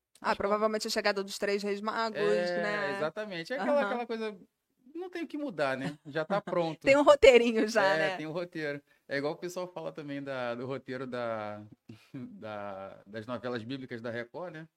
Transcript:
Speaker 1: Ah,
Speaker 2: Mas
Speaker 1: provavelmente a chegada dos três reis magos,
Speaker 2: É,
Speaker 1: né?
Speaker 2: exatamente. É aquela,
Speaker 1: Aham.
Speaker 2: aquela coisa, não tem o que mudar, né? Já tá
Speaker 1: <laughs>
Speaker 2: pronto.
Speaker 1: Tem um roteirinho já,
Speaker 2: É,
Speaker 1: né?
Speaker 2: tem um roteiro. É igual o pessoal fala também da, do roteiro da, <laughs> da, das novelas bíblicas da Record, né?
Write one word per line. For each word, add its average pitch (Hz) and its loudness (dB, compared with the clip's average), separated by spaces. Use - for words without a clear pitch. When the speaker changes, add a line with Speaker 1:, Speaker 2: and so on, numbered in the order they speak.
Speaker 1:
Ah, - -4
Speaker 2:
Mas 208 2
Speaker 1:
provavelmente 214 2
a 226 -4
chegada 208 2
dos 196 -8
três 202 0
reis 202 -2
magos, 220 -2
Speaker 2:
É, 175 2
Speaker 1:
né? 202 -2
Speaker 2:
exatamente. 180 -4
É 269 -4
aquela, 285 4
Speaker 1:
Aham. - 2
Speaker 2:
aquela 240 -2
coisa, 220 -4
não 359 -8
tem 339 -6
o - -10
que - -8
mudar, 156 -2
né? 135 -6
Já 151 -2
tá 202 0
Speaker 1:
<laughs> 165 0
Speaker 2:
pronto. - -18
Speaker 1:
Tem 277 6
um 294 6
roteirinho 233 8
já, 214 2
Speaker 2:
É, 196 4
Speaker 1:
né? 185 0
Speaker 2:
tem 156 -6
um 156 -8
roteiro. 156 -6
É 139 -2
igual 147 -2
o - -18
pessoal 175 -8
fala 160 -8
também 143 -10
da, 127 -4
do 123 -8
roteiro 131 -8
da, 110 -6
<laughs> - -20
da, 101 -12
das 107 -12
novelas 123 -6
bíblicas 127 -10
da 117 -8
Record, 135 -10
né? 156 -14